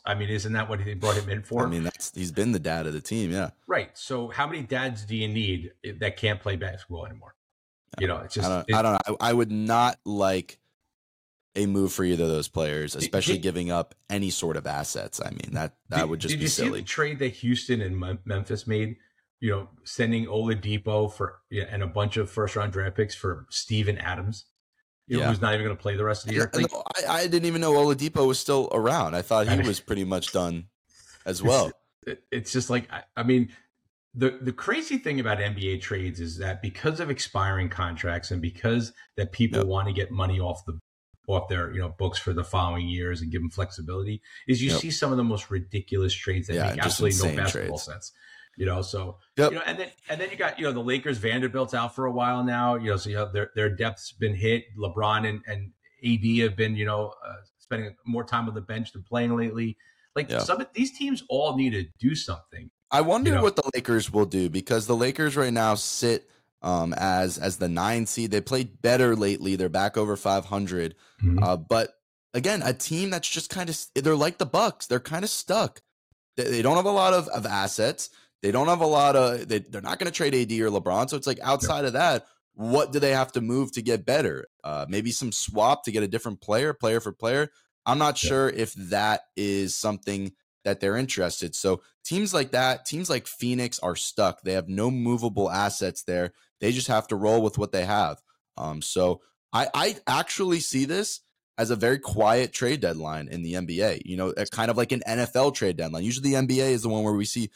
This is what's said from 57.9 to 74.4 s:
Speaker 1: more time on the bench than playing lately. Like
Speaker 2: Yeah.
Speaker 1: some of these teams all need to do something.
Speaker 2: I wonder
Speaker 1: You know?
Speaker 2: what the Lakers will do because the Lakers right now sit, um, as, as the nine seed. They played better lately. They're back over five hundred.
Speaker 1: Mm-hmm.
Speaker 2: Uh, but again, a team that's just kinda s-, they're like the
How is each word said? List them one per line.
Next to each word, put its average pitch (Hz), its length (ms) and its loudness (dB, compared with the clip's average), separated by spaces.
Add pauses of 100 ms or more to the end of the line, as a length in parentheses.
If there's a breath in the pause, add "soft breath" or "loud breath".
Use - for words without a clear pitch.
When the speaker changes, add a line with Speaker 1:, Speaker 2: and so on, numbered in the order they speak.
Speaker 1:
more 117 200 -4
time 117 240 -2
on 107 60 -8
the 110 40 -6
bench 110 320 -8
than 95 120 -16
playing 120 340 0
lately. 113 400 -2 (360 soft breath)
Like 151 160 -2
Speaker 2:
Yeah. 58 100 0
Speaker 1:
some - 200 0
of 262 140 -6
these 262 240 0
teams 277 320 -2
all 143 260 0
need 131 140 2
to 98 160 -2 (140)
do 147 160 2
something. 82 540 -10 (220)
Speaker 2:
I 139 80 6
wonder 190 300 4
Speaker 1:
You - 80 4
know? 214 60 4
Speaker 2:
what 202 120 4
the 143 180 0
Lakers 120 380 0
will 104 140 6
do 92 240 2
because 107 380 0
the 123 80 4
Lakers 139 420 0
right 127 160 2
now 110 220 4
sit, - 540 0 (320 soft breath)
um, 85 360 0
as, 92 400 2
as 90 220 -2
the 90 100 0
nine 104 380 0
seed. 117 240 -2
They 104 100 2
played 123 400 -4
better 120 340 6
lately. 98 400 0
They're 92 140 0
back 95 260 0
over 104 220 0
five 98 280 2
hundred. 90 500 -4 (280 soft breath)
Speaker 1:
Mm-hmm. 90 180 4
Speaker 2:
Uh, 90 140 4
but 110 380 0 (400)
again, 170 280 0
a 127 120 0
team 180 380 -4
that's 175 180 -4
just - 200 -6
kinda 180 200 -6
s-, - 260 -8
they're 147 220 4
like 156 200 2
the 175 80 0